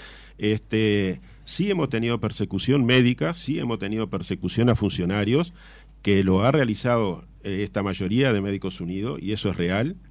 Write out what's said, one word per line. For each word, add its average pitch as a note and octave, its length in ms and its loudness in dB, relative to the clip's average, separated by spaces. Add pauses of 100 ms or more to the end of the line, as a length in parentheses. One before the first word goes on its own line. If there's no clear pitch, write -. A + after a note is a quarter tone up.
(380)
Este, G#2+ 840 0 (240)
sí - 260 -4
hemos E3 200 0
tenido A#2 300 -2
persecución A2 680 0
médica, B2+ 480 4
sí D3+ 260 -4
hemos A#2 200 -4
tenido G#2 300 -4
persecución F#2+ 600 0
a A2 60 4
funcionarios, G#2 800 0 (480)
que G2 220 4
lo F#2+ 220 4
ha C3+ 60 6
realizado, A#2 760 0 (180)
eh, G2+ 200 -4
esta G2+ 200 -4
mayoría G2+ 480 0
de G#2 100 2
Médicos G2 380 -6
Unidos, F#2+ 420 -6
y G2 120 -4
eso G#2 160 -4
es F2 80 -4
real. G2+ 380 -2 (160)